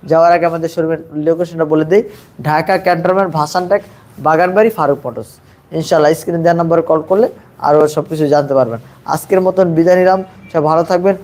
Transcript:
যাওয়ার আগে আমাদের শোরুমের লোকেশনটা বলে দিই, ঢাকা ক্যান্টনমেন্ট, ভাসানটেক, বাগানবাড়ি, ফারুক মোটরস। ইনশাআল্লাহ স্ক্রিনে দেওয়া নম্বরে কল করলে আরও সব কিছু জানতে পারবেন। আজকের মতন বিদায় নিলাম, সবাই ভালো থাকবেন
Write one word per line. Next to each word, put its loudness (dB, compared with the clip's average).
যাওয়ার 4
আগে 0
আমাদের -6
শোরুমের -4
লোকেশনটা -2
বলে 0
দিই, 4
ঢাকা 0
ক্যান্টনমেন্ট, 0
ভাসানটেক, -2
বাগানবাড়ি, 2
ফারুক 0
মোটরস। -10
ইনশাআল্লাহ 2
স্ক্রিনে -4
দেওয়া 2
নম্বরে 0
কল 2
করলে 2
আরও 4
সব -4
কিছু -2
জানতে 0
পারবেন। -2
আজকের 0
মতন 2
বিদায় 4
নিলাম, 2
সবাই -2
ভালো 2
থাকবেন 0